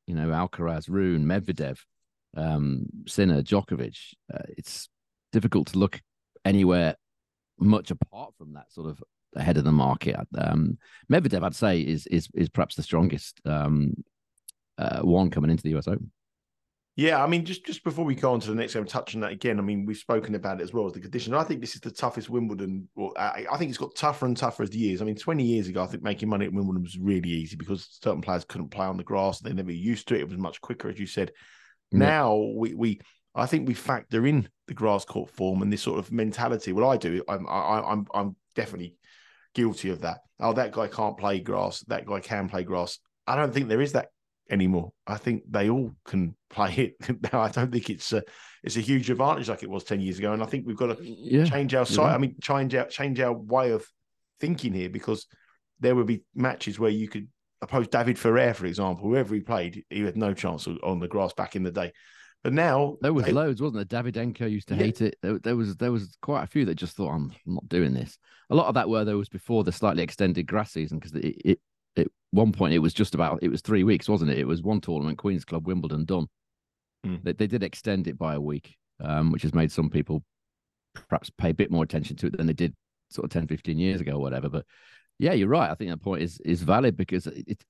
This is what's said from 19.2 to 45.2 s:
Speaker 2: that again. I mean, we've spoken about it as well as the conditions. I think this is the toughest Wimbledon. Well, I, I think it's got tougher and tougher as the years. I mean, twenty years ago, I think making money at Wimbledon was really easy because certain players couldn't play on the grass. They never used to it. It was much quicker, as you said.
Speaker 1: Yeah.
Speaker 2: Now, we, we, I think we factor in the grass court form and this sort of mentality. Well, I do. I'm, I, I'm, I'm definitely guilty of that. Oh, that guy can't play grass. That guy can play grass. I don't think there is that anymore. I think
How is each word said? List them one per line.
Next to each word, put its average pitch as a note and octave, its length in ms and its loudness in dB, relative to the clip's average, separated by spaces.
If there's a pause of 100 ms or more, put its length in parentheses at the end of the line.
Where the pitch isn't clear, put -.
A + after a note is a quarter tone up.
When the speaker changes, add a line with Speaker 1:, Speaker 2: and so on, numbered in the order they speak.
Speaker 2:
that G#2 100 -4
again. G#2 280 -2
I - 20 0
mean, G2+ 240 -2
we've G#2+ 120 -4
spoken G#2+ 360 -2
about F#2+ 260 -4
it - 40 -4
as F2+ 100 -10
well G#2+ 140 0
as F2 60 -6
the F2+ 60 -12
conditions. A2 360 -6
I D#3 80 2
think C3 180 -4
this A#2+ 140 -10
is - 60 -18
the A#2 100 -10
toughest A#2+ 360 -4
Wimbledon. G2+ 680 -4
Well, G2 200 -6
I, G#2 360 -4
I C#3+ 60 -2
think D#3+ 120 -2
it's A#2+ 80 -8
got - 180 -10
tougher D3 300 0
and B2 100 2
tougher A#2 280 -2
as F#2+ 80 -4
the A2 80 -4
years. G2 200 0
I G#2+ 60 -4
mean, G#2+ 100 -2
twenty D3+ 280 -2
years A2+ 240 2
ago, F#2 160 -2
I - 20 -2
think F#2 160 -8
making G#2+ 280 -2
money G2+ 160 2
at F2+ 80 -4
Wimbledon F#2+ 280 0
was F2+ 160 -6
really F#2 320 2
easy D#2+ 260 -4
because F2 460 -8
certain F2 200 0
players F2+ 240 -2
couldn't D#2+ 240 -8
play F#2+ 180 -4
on F#2 100 -4
the F#2 60 -6
grass. G2 360 0
They G#2+ 140 -8
never F#2 180 -4
used G#2 360 -2
to B2 80 2
it. D#2+ 60 0
It E2+ 80 -6
was F#2 100 -8
much F2 200 -6
quicker, - 300 -8
as - 100 -8
you G2 60 -6
said. F#2 260 -4 (600)
Speaker 1:
Yeah. - 80 6
Speaker 2:
Now, C#3 360 6
we, A2 380 0
we, A2+ 260 0 (360)
I A#2 100 2
think C3 220 0
we A#2+ 80 2
factor A#2+ 500 0
in C#3+ 240 4 (160)
the - 80 -10
grass G#2 320 2
court - 240 -6
form F#2+ 320 0
and G2+ 100 2
this G#2 120 -2
sort - 160 -2
of - 120 -6
mentality. A2+ 600 -2
Well, A2+ 160 4
I C3 80 4
do. F2 320 -2
I'm, F#2+ 180 -4
I, G2 380 0
I'm, G#2 260 -2
I'm G2+ 240 -2 (200)
definitely F#2 400 -8 (580)
guilty G#2 380 0
of E2 100 -6
that. E2 200 -4 (180)
Oh, A2 140 0
that A2+ 180 0
guy G#2+ 160 -4
can't G2+ 300 -4
play G2+ 240 0
grass. F#2+ 480 -4
That G#2+ 180 -6
guy G2 140 -4
can G2+ 280 -4
play F#2 140 -4
grass. F2 340 -4 (300)
I A#2+ 80 2
don't C#3+ 180 0
think C3+ 140 0
there A2 140 2
is C#3+ 120 0
that C3 140 0 (420)
anymore. F#2 440 2 (120)
I G#2 120 -6
think - 320 -4